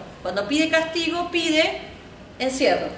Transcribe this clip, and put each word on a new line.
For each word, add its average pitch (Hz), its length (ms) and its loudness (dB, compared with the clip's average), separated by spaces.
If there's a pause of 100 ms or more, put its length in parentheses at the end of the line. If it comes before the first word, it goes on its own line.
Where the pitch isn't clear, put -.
(220)
Cuando 190 260 -2
pide 311 220 4
castigo, 330 600 0
pide 320 520 2 (560)
encierro. 254 600 2